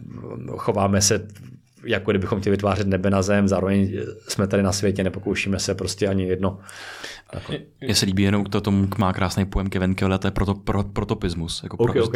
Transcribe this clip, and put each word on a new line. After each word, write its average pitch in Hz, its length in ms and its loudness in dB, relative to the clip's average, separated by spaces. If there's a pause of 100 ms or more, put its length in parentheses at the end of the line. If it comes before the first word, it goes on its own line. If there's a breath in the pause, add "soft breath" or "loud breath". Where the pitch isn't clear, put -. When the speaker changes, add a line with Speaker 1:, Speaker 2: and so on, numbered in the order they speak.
(580)
Speaker 1:
chováme 98 440 2
se, 101 260 2 (580)
jako 107 260 0
kdybychom 98 300 0
chtěli 104 100 2
vytvářet 98 360 2
nebe 95 220 2
na 98 120 4
zem, 101 260 4
zároveň 98 440 2 (360)
jsme 101 200 0
tady 101 160 2
na 95 80 4
světě, 98 320 0
nepokoušíme 95 560 -2
se 95 160 -2
prostě 92 320 -2
ani 98 160 0
jedno. 92 360 0 (720 loud breath)
Takhle. - 260 -8 (240)
Speaker 2:
Mně 120 140 -2
se - 100 2
líbí 98 180 2
jenom 101 220 4
to, 101 160 -2
tomu 98 260 2 (100)
má 92 160 2
krásný 92 320 0
pojem 95 240 -2
Kevin 95 260 0
Kelly, 95 240 2
to 98 80 -2
je 98 40 0
proto-, 98 320 0
pro-, 101 200 0
protopismus, 98 800 -4
jako - 140 -10
Speaker 1:
Ok, 113 140 4
Speaker 2:
pro-, 113 140 2
Speaker 1:
ok. 117 100 -2